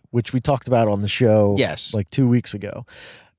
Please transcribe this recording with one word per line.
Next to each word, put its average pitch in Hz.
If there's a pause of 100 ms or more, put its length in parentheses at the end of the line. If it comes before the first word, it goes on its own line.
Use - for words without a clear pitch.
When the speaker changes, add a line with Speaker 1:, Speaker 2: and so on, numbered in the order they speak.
(120)
Speaker 1:
which 120
we 131
talked -
about 117
on 101
the 104
show, 107
Speaker 2:
Yes. 101
Speaker 1:
like, 104
two 131
weeks 120
ago. 101 (540)